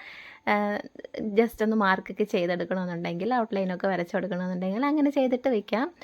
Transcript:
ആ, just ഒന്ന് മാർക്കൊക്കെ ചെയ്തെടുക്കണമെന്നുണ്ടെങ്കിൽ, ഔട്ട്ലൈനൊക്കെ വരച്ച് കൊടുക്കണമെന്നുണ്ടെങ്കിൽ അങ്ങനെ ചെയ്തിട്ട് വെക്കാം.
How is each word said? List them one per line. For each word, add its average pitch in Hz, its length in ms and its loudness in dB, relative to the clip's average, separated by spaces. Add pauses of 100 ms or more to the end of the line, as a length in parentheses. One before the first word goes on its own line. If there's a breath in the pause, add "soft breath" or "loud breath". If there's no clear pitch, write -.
(480 loud breath)
ആ, 208 80 4 (800)
just 226 280 2
ഒന്ന് 220 160 2
മാർക്കൊക്കെ 190 480 2
ചെയ്തെടുക്കണമെന്നുണ്ടെങ്കിൽ, 175 1080 -2
ഔട്ട്ലൈനൊക്കെ 196 520 0
വരച്ച് 175 280 0
കൊടുക്കണമെന്നുണ്ടെങ്കിൽ 185 720 -2
അങ്ങനെ 285 260 2
ചെയ്തിട്ട് 254 380 2
വെക്കാം. 226 380 0 (160 loud breath)